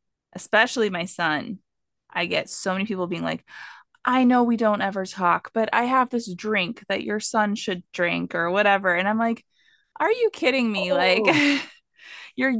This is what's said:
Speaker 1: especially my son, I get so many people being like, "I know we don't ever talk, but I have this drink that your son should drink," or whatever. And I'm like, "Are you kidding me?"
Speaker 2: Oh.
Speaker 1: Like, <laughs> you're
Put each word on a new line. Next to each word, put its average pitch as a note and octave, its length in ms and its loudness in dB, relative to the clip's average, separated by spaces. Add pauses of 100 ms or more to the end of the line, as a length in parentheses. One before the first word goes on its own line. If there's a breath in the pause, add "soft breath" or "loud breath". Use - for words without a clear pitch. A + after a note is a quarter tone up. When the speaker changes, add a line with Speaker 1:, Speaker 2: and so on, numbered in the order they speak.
(340)
Speaker 1:
especially A3 560 2
my F3 160 -4
son, E3 540 -4 (500)
I F3 160 -4
get E3+ 240 -4
so - 240 -2
many G3 120 -2
people F#3 220 -4
being E3+ 160 -6
like, D#3+ 220 -6 (580 loud breath)
"I B3+ 220 2
know B3 180 4
we A#3 140 2
don't G#3+ 240 2
ever F#3+ 240 -4
talk, F3+ 480 -2
but A3 180 0
I A#3+ 140 2
have B3+ 240 2
this A3+ 240 -4
drink G#3 560 -4
that G3 140 -2
your G#3+ 180 -4
son G#3 340 0
should F#3 260 -4 (120)
drink," E3+ 420 -2
or E3+ 160 0
whatever. G3 420 4
And F#3 140 0
I'm G#3+ 100 0
like, A#3 280 -2 (520)
"Are E4 140 0
you A#4 220 2
kidding C4 360 0
me?" F#3+ 220 -2
Speaker 2:
Oh. F3+ 40 2
Speaker 1:
Like, F#3 280 4
<laughs> - 1120 -2
you're B3+ 140 0 (100)